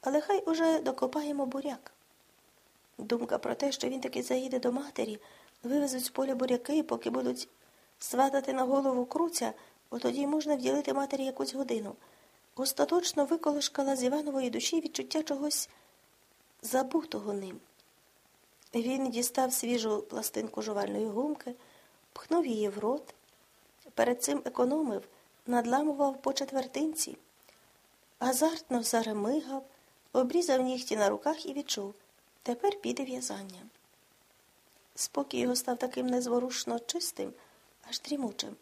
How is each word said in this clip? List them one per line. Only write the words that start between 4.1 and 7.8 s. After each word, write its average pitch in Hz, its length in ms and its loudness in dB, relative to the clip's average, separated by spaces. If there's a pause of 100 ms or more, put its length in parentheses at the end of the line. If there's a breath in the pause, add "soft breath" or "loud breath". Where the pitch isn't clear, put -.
заїде 254 360 0
до 247 120 0
матері, 247 480 -4 (440 loud breath)
вивезуть 254 420 0
з - 40 -4
поля 269 260 0
буряки, 254 480 2
поки 233 260 -2
будуть 247 380 -2 (520 soft breath)